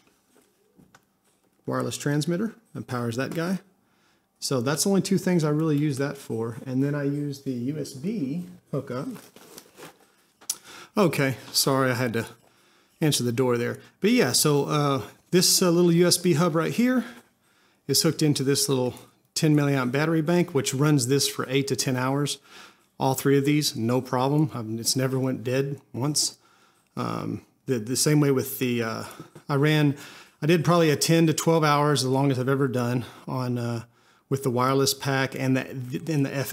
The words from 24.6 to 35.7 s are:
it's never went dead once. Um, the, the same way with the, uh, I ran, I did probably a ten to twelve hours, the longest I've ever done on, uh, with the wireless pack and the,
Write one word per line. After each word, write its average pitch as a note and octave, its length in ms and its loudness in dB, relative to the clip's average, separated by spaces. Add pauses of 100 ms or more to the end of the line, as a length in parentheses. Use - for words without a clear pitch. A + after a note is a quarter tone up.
it's A#2 160 -2
never C3 200 0
went B2+ 280 -4
dead C#3 360 -2 (120)
once. C#3 460 -4 (580)
Um, A2+ 460 -6 (240)
the, C3 120 -2
the A2+ 160 -6
same D3+ 240 2
way C#3+ 140 4
with B2+ 260 -2
the, A#2+ 240 0
uh, A2+ 220 -6 (440)
I D3 60 0
ran, D3 420 2 (460)
I D3 40 -2
did E3 180 2
probably E3 260 4
a C#3 60 2
ten E3 320 4
to D#3 40 2
twelve D#3+ 300 2
hours, D3 400 4
the C3 60 -2
longest C3 320 2
I've B2 80 -2
ever C#3 180 2
done A#2+ 380 -2 (240)
on, B2+ 300 -4
uh, A#2 260 -6 (440)
with C#3 140 -2
the C3+ 80 0
wireless C3 420 2
pack C3+ 440 -2
and C3 200 2
the, B2+ 440 -6